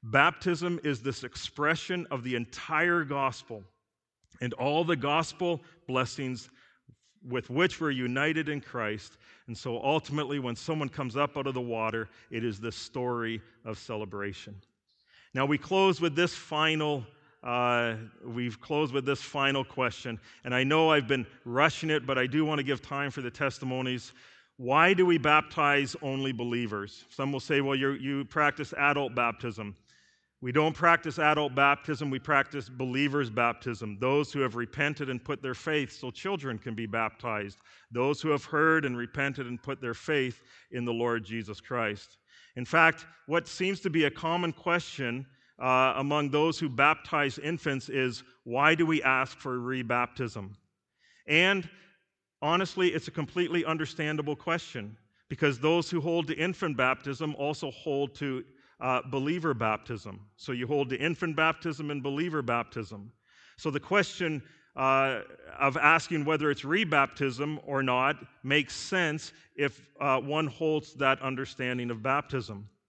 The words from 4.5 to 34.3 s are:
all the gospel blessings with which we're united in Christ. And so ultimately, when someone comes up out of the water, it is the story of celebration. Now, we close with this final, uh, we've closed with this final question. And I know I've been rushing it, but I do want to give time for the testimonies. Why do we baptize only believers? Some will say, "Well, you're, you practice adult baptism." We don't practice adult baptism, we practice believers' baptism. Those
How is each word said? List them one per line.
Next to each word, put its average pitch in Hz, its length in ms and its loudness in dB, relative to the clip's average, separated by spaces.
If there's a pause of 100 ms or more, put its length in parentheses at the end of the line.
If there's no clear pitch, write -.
all 147 320 0
the 165 100 0
gospel 156 680 0 (240)
blessings 127 640 -4 (800)
with 120 220 -4
which 160 320 2
we're 156 100 0
united 139 560 0
in 147 140 -4
Christ. 107 560 -6 (300)
And 117 100 -10
so 117 260 -6
ultimately, 147 560 0
when 120 160 -4
someone 156 320 -4
comes 131 300 -6
up 143 180 0
out 139 100 -4
of 135 80 -2
the 127 80 -2
water, 113 480 -4 (220)
it 117 140 -4
is 107 120 -4
the 110 140 -8
story 117 680 -6 (240)
of 110 120 -8
celebration. 101 760 -8 (800)
Now, 131 120 2
we 143 120 2
close 190 420 4
with 160 160 2
this 170 180 2
final, 151 720 0 (380)
uh, 120 540 2 (260)
we've 120 380 -6
closed 147 320 -2
with 139 100 0
this 135 180 -2
final 139 440 0
question. 120 560 -4 (240)
And 123 100 -2
I 127 80 4
know 156 260 6
I've 143 180 6
been 131 200 2 (160)
rushing 143 460 2
it, 147 160 0
but 135 120 0
I 127 100 2
do 151 180 2
want 151 140 0
to 139 40 -2
give 131 180 -2
time 139 300 -6
for 143 100 -8
the 123 100 -6
testimonies. 127 840 -4 (500)
Why 156 300 8
do 180 120 6
we 170 120 6
baptize 147 840 4
only 135 300 -4
believers? 117 760 -4
Some 139 240 -4
will 131 80 -4
say, 143 180 2
"Well, 139 160 0
you're, 135 220 0
you 139 260 -4
practice 147 480 0
adult 143 420 0
baptism." 113 600 -4 (640)
We 123 140 -6
don't 156 200 4
practice 165 460 2
adult 151 340 4
baptism, 139 560 2
we 131 100 -4
practice 139 500 0
believers' 131 600 0
baptism. 113 680 -2
Those 139 320 2